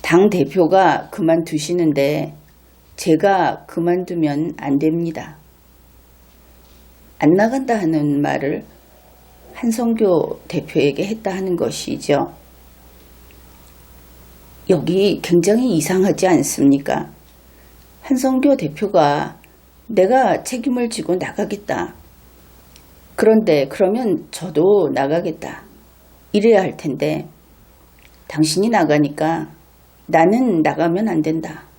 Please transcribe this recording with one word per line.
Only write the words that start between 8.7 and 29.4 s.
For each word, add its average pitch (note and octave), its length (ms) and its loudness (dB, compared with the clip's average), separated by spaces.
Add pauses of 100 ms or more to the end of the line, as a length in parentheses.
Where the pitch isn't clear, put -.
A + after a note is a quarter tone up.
한성교 A3+ 920 0
대표에게 D3 580 0
했다 G3+ 280 -6
하는 F#3+ 220 -2
것이죠. - 760 -2 (2500)
여기 F3+ 540 -2
굉장히 G3 540 0
이상하지 F#3 500 0
않습니까? C#3+ 840 0 (920)
한성교 C4 560 2
대표가 D3+ 800 0 (480)
"내가 G#3+ 560 2
책임을 B3 480 -4
지고 - 240 -4
나가겠다. G3+ 800 -6 (1200)
그런데 G#3 540 4
그러면 G#3 640 -2
저도 E3 640 2
나가겠다." D#3 680 -4 (680)
이래야 G#3 280 6
할 D#3+ 160 -4
텐데, D3+ 500 -4 (1000)
"당신이 D#3 400 0
나가니까 D#3 800 0 (560)